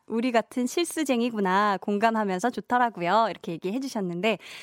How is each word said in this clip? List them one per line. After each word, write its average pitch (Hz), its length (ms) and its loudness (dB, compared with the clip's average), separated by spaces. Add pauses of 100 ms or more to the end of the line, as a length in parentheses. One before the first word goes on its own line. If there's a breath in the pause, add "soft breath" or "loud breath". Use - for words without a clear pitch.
우리 233 260 -2
같은 233 340 0
실수쟁이구나 226 1160 0
공감하면서 208 680 0
좋더라고요." 220 800 2
이렇게 170 220 -8
얘기해 185 280 -4
주셨는데, 196 580 -2 (240 loud breath)